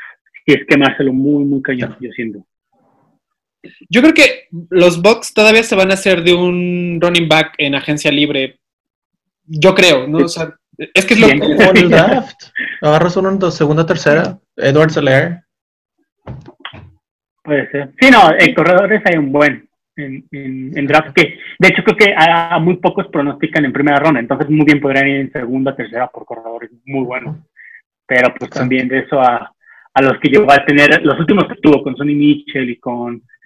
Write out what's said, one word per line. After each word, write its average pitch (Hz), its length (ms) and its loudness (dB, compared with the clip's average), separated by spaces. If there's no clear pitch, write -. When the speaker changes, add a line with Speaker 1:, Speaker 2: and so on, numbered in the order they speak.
Speaker 1:
si 147 80 4
es - 120 -2
quemárselo 139 460 0
muy, 143 320 0
muy 139 180 -2
cañón, 123 380 -6
Speaker 2:
Ya. 123 80 -12
Speaker 1:
yo 107 40 -20
siento. 107 340 -12
Speaker 3:
Yo 208 140 0
creo 320 120 4
que 269 340 0
los 175 320 2
Bucks 220 320 0
todavía 220 280 2
se 226 140 -4
van 190 140 2
a 196 40 0
hacer 190 280 0
de 175 120 2
un 175 640 -2
running 170 280 0
back 156 300 0
en 139 160 -2
agencia 147 360 -4
libre. 139 480 -2
Yo 160 300 2
creo, 160 320 2
¿no? 151 120 -2
Speaker 4:
Sí. 175 60 2
Speaker 3:
O 165 40 -4
sea, 165 260 -10
es 190 120 0
que 240 80 2
es 208 60 2
lo 147 60 4
Speaker 1:
Bien. 139 140 2
Speaker 3:
que - 60 -4
Speaker 2:
O 185 240 4
en 185 60 4
el 180 140 4
draft. 202 460 2
Agarras 165 360 0
uno 190 140 -2
en 190 220 -2
segunda, 156 320 0
tercera. 165 540 0
Edwards 151 400 2
Helaire. 156 460 0
Speaker 1:
Puede 143 280 -4
ser. 139 300 -8
Sí, 269 100 6
no, 202 280 6
en 156 160 2
corredores 180 520 2
hay 170 120 0
un 139 140 -2
buen 147 360 0
en, 135 340 -12
en, 131 480 -12
en 139 80 -4
draft 156 280 0
que, - 240 0
de 180 100 4
hecho, 175 140 -2
creo 208 140 0
que 202 200 4
a, 170 380 2
a 170 60 2
muy 180 160 0
pocos 180 320 -4
pronostican 147 560 -4
en 123 80 -4
primera 143 260 0
ronda, 147 220 0
entonces 135 280 -4
muy 151 160 2
bien 143 160 4
podrían 139 280 0
ir 139 80 -2
en 135 160 -6
segunda, 131 420 -4
tercera 117 340 -8
por - 160 -20
corredores 113 460 -16
muy 135 200 -6
buenos. 127 320 -10
Pero 123 220 2
pues - 200 -12
Speaker 2:
Exacto. - 120 -8
Speaker 1:
también 127 260 -2
de 131 140 -2
eso 135 200 -2
a, 120 320 0
a 135 80 2
los 135 180 2
que 151 80 2
llegó 139 240 4
a 143 120 4
tener, 147 400 2
los 143 140 0
últimos 165 300 2
que - 80 -14
tuvo 147 260 2
con 127 140 -8
Sonny 147 180 -2
Mitchell 143 560 -2
y 120 80 -10
con, 120 440 -10